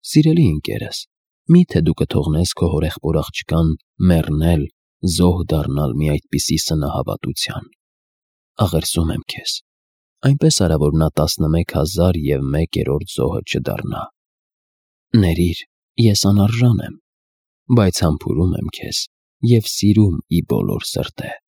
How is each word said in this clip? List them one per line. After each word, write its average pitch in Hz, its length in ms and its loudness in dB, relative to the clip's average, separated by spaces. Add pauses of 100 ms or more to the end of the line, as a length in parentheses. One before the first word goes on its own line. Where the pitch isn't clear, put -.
Սիրելի 156 420 4
ընկերս, - 520 -4 (500)
մի՞թե 170 340 4
դու 78 140 2
կթողնես 80 560 0
քո - 140 -2
հորեղբոր 78 520 -2
աղջկան 82 520 -2 (320)
մեռնել, 80 640 2 (360)
զոհ 87 420 2
դառնալ 73 480 -2
մի 76 160 -2
այդպիսի - 500 -2
սնահավատության։ - 1120 -6 (880)
Աղերսում 82 520 -2
եմ - 160 -8
քեզ, - 300 -10 (680)
այնպես 143 360 2
արա, 80 180 2
որ 73 200 0
նա 80 160 2
տասնմեկ 78 640 0
հազար 85 460 0
և 69 280 -2
մեկերորդ 76 640 -2
զոհը - 320 -2
չդառնա։ - 640 -6 (1080)
Ներիր, 87 460 2 (380)
ես 110 260 4
անարժան 104 560 2
եմ, - 160 -12 (720)
բայց 110 320 2
համբուրում 82 560 0
եմ - 160 -6
քեզ - 340 -8 (360)
և 117 240 4
սիրում 101 580 2
ի 85 180 0
բոլոր 50 420 -4
սրտե։ - 460 -8 (180)